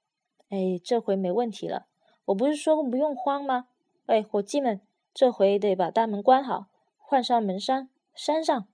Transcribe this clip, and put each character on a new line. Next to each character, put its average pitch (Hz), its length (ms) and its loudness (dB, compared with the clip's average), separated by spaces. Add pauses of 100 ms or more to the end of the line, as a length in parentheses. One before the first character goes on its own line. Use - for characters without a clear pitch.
(500)
哎， 185 340 -2
这 233 180 -2
回 202 140 -2
没 185 160 -2
问 233 180 -2
题 185 180 -10
了。 - 200 -8 (380)
我 196 100 0
不 226 100 0
是 302 100 0
说 311 200 0
过 311 80 0
不 247 120 -4
用 285 200 -2
慌 285 280 2
吗？ 254 260 -2 (360)
哎， 226 160 2
伙 208 220 -4
计 285 180 -2
们， 220 200 -2 (340)
这 254 160 4
回 202 260 2
得 196 180 0
把 175 140 0
大 226 160 2
门 202 160 -4
关 262 220 6
好， 208 240 -8 (300)
换 262 260 0
上 240 180 2
门 196 180 -4
扇， 262 300 -4 (240)
扇 311 300 -2
上， 277 300 -2